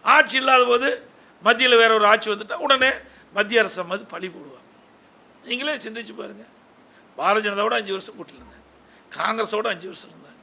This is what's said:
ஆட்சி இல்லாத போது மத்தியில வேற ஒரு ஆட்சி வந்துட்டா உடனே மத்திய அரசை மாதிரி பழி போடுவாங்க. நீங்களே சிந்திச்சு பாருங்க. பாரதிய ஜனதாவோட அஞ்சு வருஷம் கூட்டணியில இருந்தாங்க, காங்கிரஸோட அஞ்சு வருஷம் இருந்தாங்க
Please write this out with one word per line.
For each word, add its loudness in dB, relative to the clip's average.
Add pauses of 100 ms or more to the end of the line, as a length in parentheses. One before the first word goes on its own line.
(160)
ஆட்சி 2
இல்லாத 4
போது 2 (580)
மத்தியில 4
வேற 6
ஒரு 4
ஆட்சி 2
வந்துட்டா -8
உடனே 4 (460)
மத்திய 2
அரசை -4
மாதிரி -10
பழி -10
போடுவாங்க. -20 (800)
நீங்களே -6
சிந்திச்சு -12
பாருங்க. -16 (760)
பாரதிய 2
ஜனதாவோட -2
அஞ்சு -6
வருஷம் -12
கூட்டணியில -20
இருந்தாங்க, -20 (480)
காங்கிரஸோட -2
அஞ்சு -10
வருஷம் -16
இருந்தாங்க -20